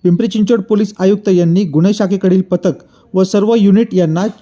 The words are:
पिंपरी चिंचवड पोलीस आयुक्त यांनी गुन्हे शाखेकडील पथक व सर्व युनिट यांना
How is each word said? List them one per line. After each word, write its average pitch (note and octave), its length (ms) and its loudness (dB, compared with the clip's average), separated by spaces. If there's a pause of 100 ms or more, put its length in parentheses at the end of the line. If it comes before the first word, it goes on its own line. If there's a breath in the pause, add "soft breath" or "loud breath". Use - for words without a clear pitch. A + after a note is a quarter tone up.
पिंपरी F3+ 240 0
चिंचवड G#3+ 340 0
पोलीस G#3 380 -2
आयुक्त G3+ 300 0
यांनी F3+ 340 2
गुन्हे E3 300 0
शाखेकडील F#3+ 480 0
पथक F3+ 420 -4 (300 soft breath)
व F#3 100 2
सर्व G#3 320 0
युनिट G#3 380 2
यांना F3+ 340 0 (140)